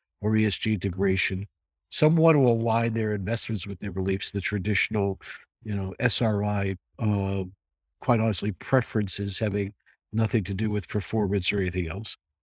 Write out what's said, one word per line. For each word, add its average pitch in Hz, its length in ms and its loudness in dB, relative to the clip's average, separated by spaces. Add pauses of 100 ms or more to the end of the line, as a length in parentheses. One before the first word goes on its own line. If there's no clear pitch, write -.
(200)
or 110 160 2
E 110 120 4
S 98 100 0
G 110 160 0
integration. 95 720 0 (460)
Some 156 240 4
want 160 200 6
to 143 60 4
align 117 540 2
their 110 180 0
investments 104 540 -4
with 98 120 -8
their 104 120 -6
beliefs, 95 400 -2
the 101 100 -4
traditional, 101 800 0 (420)
you 104 120 -4
know, 98 240 -4
S - 240 2
R 107 200 2
I, 101 320 0 (220)
uh, 98 460 0 (580)
quite 120 180 2
honestly, 107 340 -2
preferences 101 840 -2
having 101 360 -2 (380)
nothing 110 340 2
to 98 100 -4
do 107 160 -2
with 104 180 -4
performance 101 640 0
or 101 60 0
anything 92 280 -2
else. 98 300 -8 (260)